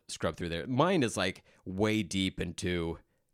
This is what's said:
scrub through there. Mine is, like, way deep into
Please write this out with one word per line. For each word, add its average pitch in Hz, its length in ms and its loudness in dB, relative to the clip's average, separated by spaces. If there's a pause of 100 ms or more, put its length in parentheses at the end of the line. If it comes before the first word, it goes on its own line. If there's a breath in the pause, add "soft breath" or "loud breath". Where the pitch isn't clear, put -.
scrub - 280 -2
through 87 140 -4
there. 82 160 -4
Mine 151 360 4
is, 110 140 0
like, 92 260 -2 (220 soft breath)
way 107 380 2
deep 92 380 0
into 87 580 -2 (360)